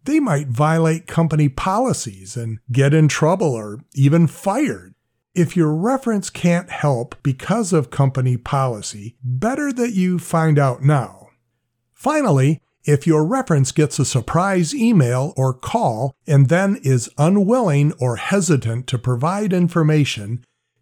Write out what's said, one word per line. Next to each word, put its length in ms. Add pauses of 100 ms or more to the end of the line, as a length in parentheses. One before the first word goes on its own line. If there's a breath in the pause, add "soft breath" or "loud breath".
they 160
might 260
violate 580
company 440
policies 880
and 220 (120)
get 220
in 160
trouble 440
or 280 (120)
even 320
fired. 680 (420)
If 220
your 180
reference 540
can't 400
help 540
because 500
of 180
company 460
policy, 840
better 520
that 180
you 260
find 400
out 240
now. 460 (640)
Finally, 680 (240)
if 200
your 200
reference 480
gets 260
a 60
surprise 680
email 640
or 180
call 600 (100)
and 220
then 360
is 340
unwilling 800
or 160
hesitant 720
to 100
provide 540
information, 920 (360)